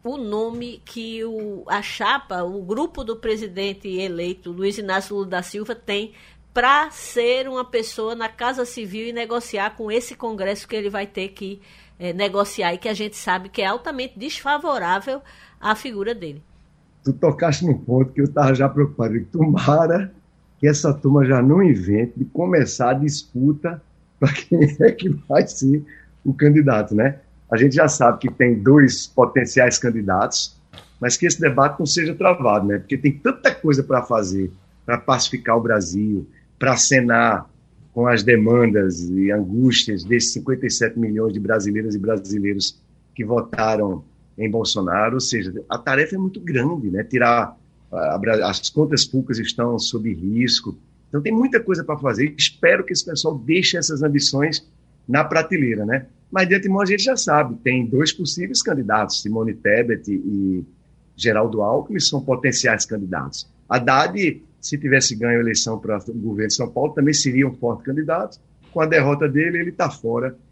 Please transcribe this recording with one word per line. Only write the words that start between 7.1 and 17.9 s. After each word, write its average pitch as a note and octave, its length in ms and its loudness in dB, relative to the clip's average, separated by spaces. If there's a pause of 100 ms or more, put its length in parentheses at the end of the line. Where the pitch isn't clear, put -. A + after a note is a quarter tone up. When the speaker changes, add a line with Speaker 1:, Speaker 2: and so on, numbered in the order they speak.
Speaker 1:
uma B3+ 160 -6
pessoa A3+ 500 -6
na A3+ 140 -8
Casa B3 380 -4
Civil A3 420 -10
e A#3+ 60 -10
negociar A3+ 640 -6
com G#3+ 120 -10
esse A#3+ 240 -4
Congresso G3+ 540 -8
que - 80 -10
ele G#3 140 -4
vai G3+ 180 -6
ter G3 220 -10
que, G3 320 -14 (360)
é, F3+ 140 -8
negociar G3 640 -2
e F3+ 60 -8
que A3+ 100 -6
a G#3+ 40 -4
gente G#3 220 -8
sabe F#3 320 -4
que G#3+ 140 -6
é G3 40 0
altamente B3+ 540 -6
desfavorável C#4 1000 -4 (360)
à G#3+ 160 -2
figura A3 400 -6
dele? D#3 300 -12 (640)
Speaker 2:
Tu C3+ 80 0
tocaste D3 520 0
num C#3+ 120 2
ponto C3 340 2